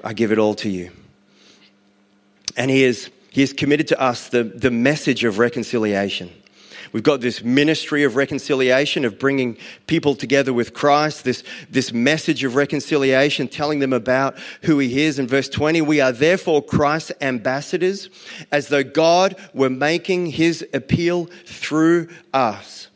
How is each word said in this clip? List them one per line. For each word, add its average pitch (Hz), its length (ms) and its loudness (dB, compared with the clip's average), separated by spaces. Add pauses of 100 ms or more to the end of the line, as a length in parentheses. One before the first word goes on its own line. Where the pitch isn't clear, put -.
I 113 100 -8
give 107 180 0
it 110 80 2
all 107 160 2
to 107 140 -6
you. 87 220 -8 (1600)
And 127 160 0
he 135 120 6
is, 123 260 0 (220)
he 135 100 2
is 135 100 2
committed 147 360 0
to - 120 0
us 123 300 -2
the, 120 140 2
the 113 280 0
message 123 520 0
of 107 160 0
reconciliation. 104 920 -2 (640)
We've 117 100 -4
got 135 200 2
this 117 220 -4
ministry 147 600 2
of 120 120 2
reconciliation, 135 880 0
of 107 140 -2
bringing 131 400 -2 (300)
people 160 260 2
together 131 400 0
with 117 220 -2
Christ, 147 480 2
this, 123 200 -2 (240)
this 131 240 -2
message 135 520 0
of 123 100 -2
reconciliation, 139 920 0
telling 147 320 -4
them 131 140 0
about 127 440 -2 (240)
who 156 160 2
he 135 240 0
is. 151 160 0
In 135 100 -4
verse 135 220 0
twenty, 160 320 0
"We 151 200 2
are 131 100 2
therefore 151 500 2
Christ's 151 580 0
ambassadors, 143 880 -4 (420)
as 143 160 0
though 143 160 2
God 170 520 2 (200)
were 131 160 2
making 170 560 -2
his 160 440 0
appeal 170 580 -2 (160)
through 165 640 0 (220)
us." 110 640 -2